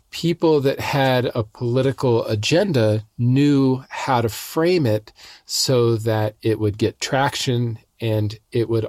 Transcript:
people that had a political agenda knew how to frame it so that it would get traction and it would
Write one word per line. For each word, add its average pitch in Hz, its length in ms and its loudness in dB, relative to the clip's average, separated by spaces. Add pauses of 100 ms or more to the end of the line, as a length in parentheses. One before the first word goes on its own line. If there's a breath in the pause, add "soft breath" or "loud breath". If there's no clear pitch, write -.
(120)
people 165 500 0
that 135 180 0
had 131 540 0
a 123 100 -2
political 123 840 0
agenda 110 760 0 (140)
knew 131 720 2
how 123 320 -2
to 113 80 0
frame 165 560 -2
it 110 260 -2 (340 loud breath)
so 117 520 0
that 110 440 -2
it 110 180 0
would 104 180 -2
get 104 240 -2
traction 123 800 -2 (200)
and 110 380 -2 (140)
it 117 180 0
would 113 200 0